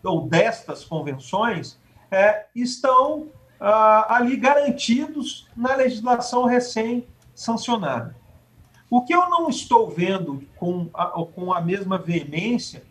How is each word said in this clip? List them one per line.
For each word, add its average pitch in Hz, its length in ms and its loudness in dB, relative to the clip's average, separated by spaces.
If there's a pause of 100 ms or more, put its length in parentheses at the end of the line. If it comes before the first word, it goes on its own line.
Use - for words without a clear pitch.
ou 165 240 -2
destas 170 580 0
convenções, 160 960 -6 (300)
é, 202 340 4 (100)
estão, 262 760 0 (300)
ah, 220 580 4
ali 247 200 0
garantidos 285 1200 0
na 262 180 -2
legislação 247 720 0
recém-sancionada. 226 1700 -4 (760)
O 247 100 4
que 311 140 0
eu 359 120 4
não 339 220 0
estou 226 400 2
vendo 170 540 -4 (120)
com 175 380 -4
a, 180 140 -2
com 180 440 -6
a 175 80 0
mesma 190 380 -4
veemência 170 920 -4